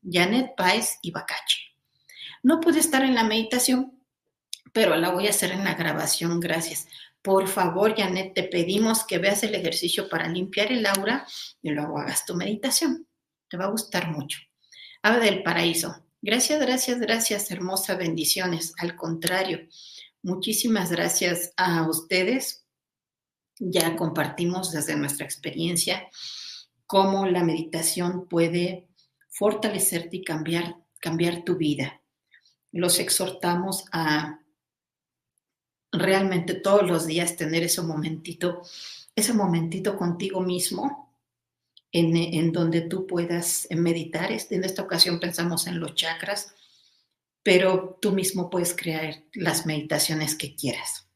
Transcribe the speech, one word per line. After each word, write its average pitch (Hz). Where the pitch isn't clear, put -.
Janet 190
Páez 196
y 180
Bacache. -
No 330
pude 320
estar 269
en 262
la 226
meditación, 247
pero 185
la 170
voy 185
a 208
hacer 190
en 190
la 175
grabación, 160
gracias. -
Por 190
favor, 190
Janet, 190
te 175
pedimos 208
que 175
veas 196
el 214
ejercicio 175
para 160
limpiar 190
el 226
aura 202
y 156
luego 147
hagas -
tu 175
meditación. 214
Te -
va 185
a 202
gustar 220
mucho. 147
Ave 226
del 190
paraíso. 170
Gracias, 247
gracias, 254
gracias, 220
hermosa, 185
bendiciones. 170
Al 170
contrario, 170
muchísimas 190
gracias 170
a 170
ustedes. 185
Ya 170
compartimos 175
desde 156
nuestra 143
experiencia 170
cómo 196
la 175
meditación 165
puede 175
fortalecerte 196
y -
cambiar, 170
cambiar 170
tu 175
vida. 147
Los 175
exhortamos 180
a 156
realmente 190
todos 196
los 165
días 170
tener 160
ese 175
momentito, 165
ese 220
momentito 190
contigo 180
mismo 180
en, 170
en 165
donde 165
tú 190
puedas 170
meditar. 165
Este, -
en 190
esta 185
ocasión 170
pensamos 170
en 175
los 151
chakras, 165
pero 185
tú 202
mismo 185
puedes 175
crear 156
las 165
meditaciones 151
que 143
quieras. -